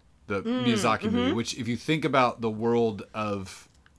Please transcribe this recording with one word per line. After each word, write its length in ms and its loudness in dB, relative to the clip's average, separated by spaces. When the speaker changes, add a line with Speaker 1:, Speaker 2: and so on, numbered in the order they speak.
Speaker 1:
the 140 -2
Speaker 2:
Mm, 240 -2
Speaker 1:
Miyazaki 400 2
movie, 120 0
Speaker 2:
mm-hmm. 80 0
Speaker 1:
which 220 -4
if 100 -6
you 80 0
think 300 0
about 360 2
the 80 0
world 540 0
of 540 -6